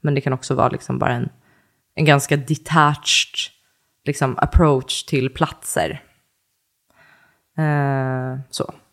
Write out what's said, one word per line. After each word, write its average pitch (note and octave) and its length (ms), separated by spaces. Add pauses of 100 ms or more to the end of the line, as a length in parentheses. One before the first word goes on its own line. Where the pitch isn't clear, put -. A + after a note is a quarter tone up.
Men D3 140
det C#3 60
kan C3+ 120
också C3 220
vara B2+ 140
liksom - 300
bara B2+ 140
en, A#2+ 160 (640)
en D3+ 100
ganska C#3+ 320
detached D3 960 (720)
liksom C#3+ 340
approach - 680
till C3+ 300
platser. - 680 (1600)
Eh, C3+ 800 (120)
så. - 240 (180)